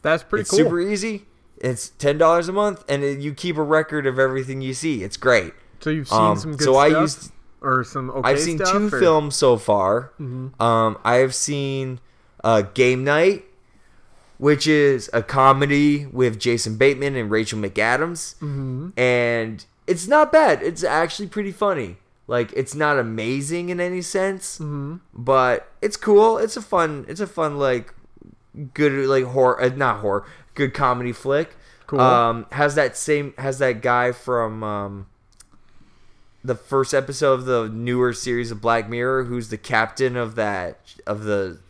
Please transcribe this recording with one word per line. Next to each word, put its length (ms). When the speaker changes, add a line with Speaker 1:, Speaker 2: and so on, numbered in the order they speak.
Speaker 1:
That's 200
pretty 200
Speaker 2:
It's 80
Speaker 1:
cool. 80
Speaker 2:
super 240
easy. 420
It's 320
ten 200
dollars 280
a 60
month, 380
and 120
it, 180
you 120
keep 240
a 60
record 440
of 120
everything 420
you 140
see. 280
It's 140
great. 380
Speaker 1:
So 80
you've 200
seen 100
Speaker 2:
Um, 180
Speaker 1:
some 200
good 80
Speaker 2:
so 120
I 140
Speaker 1:
stuff? 100
Speaker 2:
used, 320
Speaker 1:
Or 220
some 260
okay 200
Speaker 2:
I've 80
seen 200
Speaker 1:
stuff, 140
Speaker 2:
two 160
Speaker 1:
or? 120
Speaker 2:
films 360
so 200
far. 640
Speaker 1:
Mm-hmm. 420
Speaker 2:
Um, 420
I 120
have 180
seen, 680
uh, 180
Game 280
Night, 440
which 280
is 460
a 100
comedy 840
with 320
Jason 380
Bateman 400
and 140
Rachel 280
McAdams. 800
Speaker 1:
Mm-hmm. 640
Speaker 2:
And 640
it's 200
not 260
bad. 300
It's 220
actually 440
pretty 240
funny. 440
Like, 280
it's 220
not 220
amazing 720
in 100
any 220
sense, 560
Speaker 1:
Mm-hmm. 380
Speaker 2:
but 560
it's 140
cool. 420
It's 180
a 60
fun, 460
it's 120
a 60
fun, 320
like, 340
good, 200
like, 160
horror, 360
uh, 100
not 280
horror, 260
good 180
comedy 380
flick. 460
Speaker 1:
Cool. 120
Speaker 2:
Um, 520
has 240
that 200
same, 400
has 220
that 240
guy 300
from, 500
um, 440
the 120
first 400
episode 400
of 100
the 240
newer 440
series 380
of 100
Black 280
Mirror, 360
who's 240
the 100
captain 580
of 200
that, 420
of 180
the 340